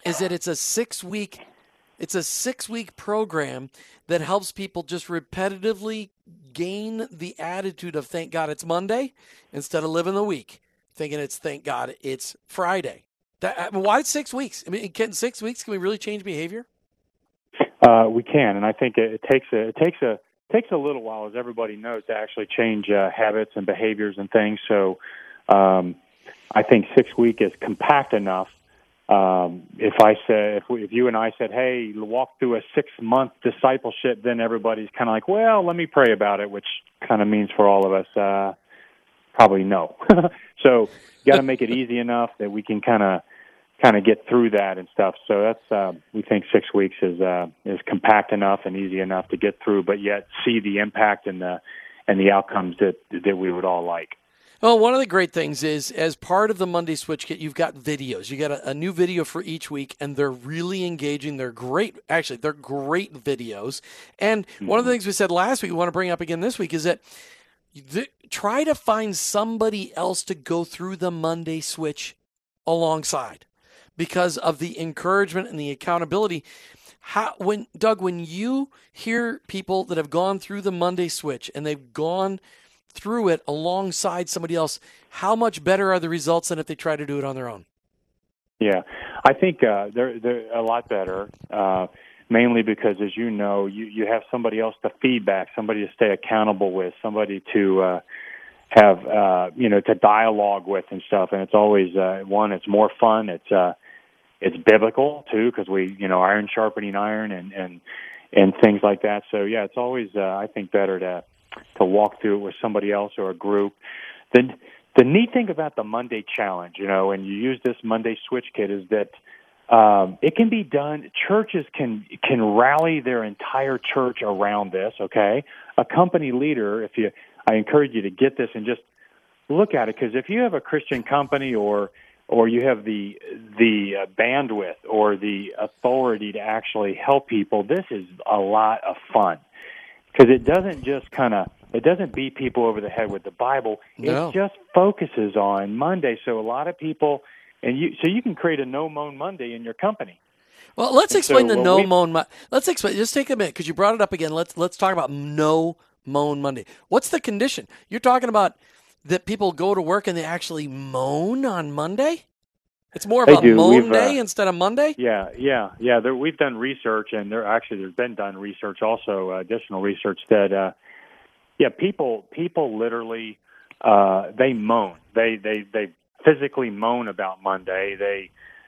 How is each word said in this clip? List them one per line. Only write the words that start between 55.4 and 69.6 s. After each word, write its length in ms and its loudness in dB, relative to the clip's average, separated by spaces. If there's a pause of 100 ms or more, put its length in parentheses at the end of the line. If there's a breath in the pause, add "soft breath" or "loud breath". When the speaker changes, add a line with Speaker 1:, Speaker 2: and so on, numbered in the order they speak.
Speaker 1:
is, 260 -2
as 260 -2
part 360 0
of 80 -6
the 80 -2
Monday 260 -2
Switch 320 -8
Kit, 140 -10
you've 160 -10
got 180 -2
videos. 560 -8
You 80 -10
got 140 -4
a, 180 -8
a 60 -6
new 180 -6
video 300 0
for 180 -8
each 300 -12
week, 280 -10
and 160 -8
they're 140 -2
really 560 -6
engaging. 520 -6
They're 140 -8
great. 460 -6 (100)
Actually, 300 -4
they're 160 -6
great 600 -6
videos. 640 -8 (380 loud breath)
And 260 0 (140 loud breath)
one 180 0
of 80 0
the 60 0
Speaker 2:
Mm-hmm. 20 0
Speaker 1:
things 140 -4
we 60 -2
said 180 0
last 320 0
week, 80 -8
we 80 -4
wanna 120 -2
bring 200 -4
up 100 -4
again 200 -6
this 180 -4
week, 160 -6
is 80 -4
that 160 0 (720 soft breath)
th-, 380 -10 (180)
try 340 -2
to 120 0
find 400 -2
somebody 800 -4